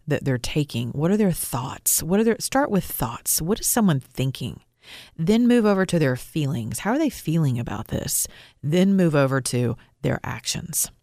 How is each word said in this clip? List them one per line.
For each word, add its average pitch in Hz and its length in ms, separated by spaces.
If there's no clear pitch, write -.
that 147 180
they're 131 140
taking? 123 520
What 147 200
are 208 60
their 208 160
thoughts? - 720
What 170 160
are 226 60
their, 226 160
start 277 300
with 190 140
thoughts. - 560
What 170 200
is - 60
someone 175 340
thinking? 127 600
Then 214 320
move 240 160
over 190 220
to 175 120
their 131 180
feelings. 123 640
How 196 120
are 269 60
they 311 120
feeling 151 480
about 113 300
this? - 380
Then 180 340
move 170 180
over 135 260
to 123 360
their 131 200
actions. - 680